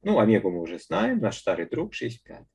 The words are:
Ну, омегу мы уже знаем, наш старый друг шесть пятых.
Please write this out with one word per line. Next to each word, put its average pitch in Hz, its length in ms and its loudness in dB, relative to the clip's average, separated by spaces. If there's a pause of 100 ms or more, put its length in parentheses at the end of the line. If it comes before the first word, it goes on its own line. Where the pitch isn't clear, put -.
Ну, 196 180 4
омегу 107 320 4
мы 87 80 -4
уже 82 180 -8
знаем, 226 400 0
наш 107 200 -2
старый 85 300 -2
друг 202 240 -4
шесть 120 300 -8
пятых. - 320 -20